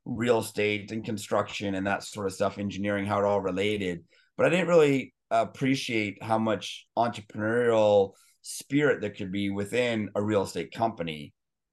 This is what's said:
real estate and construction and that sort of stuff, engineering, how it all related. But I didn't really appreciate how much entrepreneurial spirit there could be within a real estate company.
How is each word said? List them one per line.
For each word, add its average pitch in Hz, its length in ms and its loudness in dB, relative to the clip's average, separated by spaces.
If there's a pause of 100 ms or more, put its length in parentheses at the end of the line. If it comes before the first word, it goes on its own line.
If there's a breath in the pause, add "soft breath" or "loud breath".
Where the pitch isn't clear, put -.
real 117 340 2
estate 104 520 -2
and 110 140 -6
construction 101 680 -2
and 95 140 -2
that 98 160 0
sort 101 240 -6
of 95 60 -6
stuff, 98 260 -2
engineering, 101 460 -4
how 101 140 0
it 101 60 2
all 101 160 2
related. 95 600 -2 (320 soft breath)
But 113 100 2
I 139 40 4
didn't 175 180 2
really 147 460 4 (180)
appreciate 113 880 -2
how 110 160 0
much 107 480 -4 (120)
entrepreneurial 110 1120 2 (320 soft breath)
spirit 135 580 0
there 104 80 -2
could 98 220 -8
be 101 180 -2
within 107 640 -2
a 104 60 0
real 104 220 2
estate 87 280 -8
company. 82 600 -4 (400)